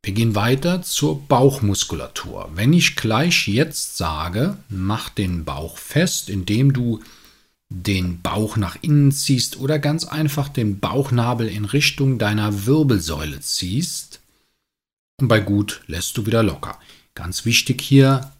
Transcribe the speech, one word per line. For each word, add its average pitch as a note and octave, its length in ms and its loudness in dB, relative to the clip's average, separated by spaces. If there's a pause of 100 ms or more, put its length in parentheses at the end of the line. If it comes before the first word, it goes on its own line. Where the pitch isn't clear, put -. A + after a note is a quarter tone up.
Wir F#2+ 80 -4
gehen A2+ 220 2
weiter C3+ 460 0
zur - 460 -2
Bauchmuskulatur. B2+ 1300 0
Wenn A2+ 200 2
ich D3 240 4
gleich C3 500 2
jetzt B2 480 -2
sage, F2 640 -2 (100)
mach G2 400 -4
den F2 380 -4
Bauch D#2+ 320 -8
fest, - 520 -2
indem G#2+ 440 2
du A#2+ 280 -2 (680)
den F2+ 520 -2
Bauch G#2+ 360 -2
nach G2 240 -2
innen C#3+ 320 4
ziehst C3+ 480 -2
oder D3 180 0
ganz D3 240 -2
einfach D3+ 460 -2
den G#2 320 -2
Bauchnabel A#2+ 680 0
in G#2 160 -4
Richtung C3+ 560 0
deiner G#2 460 0
Wirbelsäule E2 760 2
ziehst. - 800 -6 (1000)
Und A#2+ 80 2
bei A2+ 100 6
gut G2+ 480 0
lässt - 300 -6
du G#2+ 80 -4
wieder A2+ 180 2
locker. - 340 -4 (380)
Ganz - 300 -8
wichtig A#2 360 0
hier C3+ 580 4